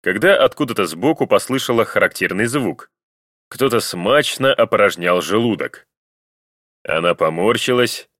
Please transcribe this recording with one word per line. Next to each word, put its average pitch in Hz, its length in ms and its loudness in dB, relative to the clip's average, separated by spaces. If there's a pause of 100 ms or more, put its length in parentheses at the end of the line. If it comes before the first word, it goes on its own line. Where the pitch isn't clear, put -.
когда 120 340 2
откуда-то 113 480 0
сбоку 107 400 -2
послышала 113 580 0
характерный 95 640 -2
звук. 117 460 -6 (580)
Кто-то 123 300 0
смачно 127 760 0
опорожнял 90 680 2
желудок. 92 680 -2 (960)
Она 82 320 -2
поморщилась, 113 920 0 (120)